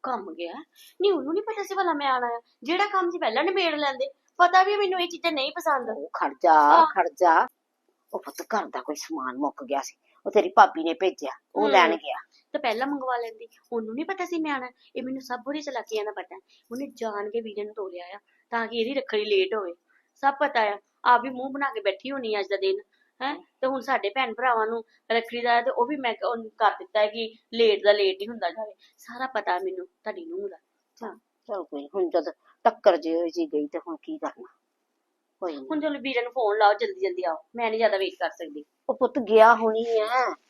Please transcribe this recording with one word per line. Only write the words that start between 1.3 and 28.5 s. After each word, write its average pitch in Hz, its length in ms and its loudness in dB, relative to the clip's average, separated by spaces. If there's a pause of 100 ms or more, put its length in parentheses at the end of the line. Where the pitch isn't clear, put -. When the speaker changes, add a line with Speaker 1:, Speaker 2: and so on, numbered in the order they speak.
Speaker 1:
ਨਹੀਂ 415 80 -2
ਪਤਾ 440 200 -8
ਸੀ 392 120 -10
ਭਲਾ 370 180 0
ਮੈਂ 285 160 -2
ਆਉਣਾ 247 180 0
ਆ। 233 140 -6 (220)
ਜਿਹੜਾ 359 240 0
ਕੰਮ 370 240 0
ਸੀ 339 80 -8
ਪਹਿਲਾਂ 269 260 0
ਨਿਬੇੜ 359 300 0
ਲੈਂਦੇ। 294 340 -2 (300)
ਪਤਾ 359 240 6
ਵੀ 403 140 2
ਮੈਨੂੰ 381 240 0
ਇਹ 359 80 0
ਚੀਜ਼ਾਂ 339 240 -4
ਨਹੀਂ 294 240 -4
ਪਸੰਦ। 277 340 -2
Speaker 2:
ਉਹ 147 220 -8
ਖੜ 147 200 -4 (120)
ਜਾ, 165 80 8
Speaker 1:
ਹਾਂ। 156 340 8
Speaker 2:
ਖੜ 185 220 0 (120)
ਜਾ। 180 260 6 (640)
ਉਹ 185 80 -8
ਪੁੱਤ 139 280 -16
ਘਰ 196 180 -2
ਦਾ 127 140 -10
ਕੋਈ 147 160 -8
ਸਮਾਨ 131 400 -8
ਮੁੱਕ 139 280 -6
ਗਿਆ 139 180 -4
ਸੀ, - 140 -14 (300)
ਉਹ 196 40 -4
ਤੇਰੀ 185 260 4
ਭਾਬੀ 180 280 6
ਨੇ 165 100 -2
ਭੇਜਿਆ, 165 360 -2 (240)
ਉਹ 202 80 0
Speaker 1:
ਹੂੰ। 214 80 2
Speaker 2:
ਲੈਣ 165 260 6
ਗਿਆ। - 220 -10 (360)
Speaker 1:
ਤੇ 294 40 -2
ਪਹਿਲਾਂ 240 280 -2
ਮੰਗਵਾ 254 300 -4
ਲੈਂਦੀ, 233 320 -10 (240)
ਉਹਨੂੰ 226 220 -6
ਨਹੀਂ 294 100 -6
ਪਤਾ 370 200 -6
ਸੀ 339 140 -6
ਮੈਂ 311 140 -4
ਆਉਣਾ। 254 160 -6 (280)
ਇਹ 247 60 -8
ਮੈਨੂੰ 262 200 -8
ਸਭ 247 260 -10
ਉਹਦੀ 294 120 -6
ਚਲਾਕੀਆਂ 220 440 -6
ਦਾ 214 80 -6
ਪਤਾ 185 220 -14
ਹੈ। 190 60 -18 (300)
ਉਹਨੇ 262 160 -10 (100)
ਜਾਣ 208 340 -6
ਕੇ 233 100 -4
ਵੀਰੇ 208 240 -8
ਨੂੰ 214 100 -14
ਤੋਰਿਆ 180 300 -10 (100)
ਆ 208 40 -18 (340)
ਤਾਂ 233 140 -2
ਕਿ 226 140 -4
ਇਹਦੀ 240 140 -2
ਰੱਖੜੀ 220 300 -2
ਲੇਟ 196 300 2
ਹੋਵੇ। 185 200 -6 (480)
ਸਭ 277 180 2
ਪਤਾ 277 240 2
ਆ, 208 140 -2 (260)
ਆਪ 233 180 6
ਵੀ 269 80 -6
ਮੂੰਹ 262 220 -8
ਬਣਾ 277 220 -2
ਕੇ 214 60 -6
ਬੈਠੀ 196 300 -2
ਹੋਣੀ 233 300 -2
ਅੱਜ 190 60 -4
ਦਾ 196 100 -2
ਦਿਨ, 190 240 0 (400)
ਹੈਂ? 277 140 -4
Speaker 2:
ਹੂੰ। - 100 -16 (160)
Speaker 1:
ਤੇ 262 60 0
ਹੁਣ 262 140 -2
ਸਾਡੇ 220 300 -2
ਭੈਣ 247 240 -2
ਭਰਾਵਾਂ 240 320 2
ਨੂੰ 226 160 -4 (300)
ਰੱਖੜੀ 233 280 -2
ਦਾ 240 200 4
ਤੇ 262 100 -2
ਉਹ 233 160 2
ਵੀ 294 100 -4
ਮੈਂ 247 180 -2
ਕ-, - 100 -8
ਉਹ 226 340 -4
ਕਰ 214 200 6
ਦਿੱਤਾ 196 220 -2
ਹੈ 214 60 6
ਕਿ 220 220 -4 (240)
ਲੇਟ 226 320 4
ਦਾ 208 80 8
ਲੇਟ 196 300 2
ਹੀ 208 60 -8
ਹੁੰਦਾ 202 220 -4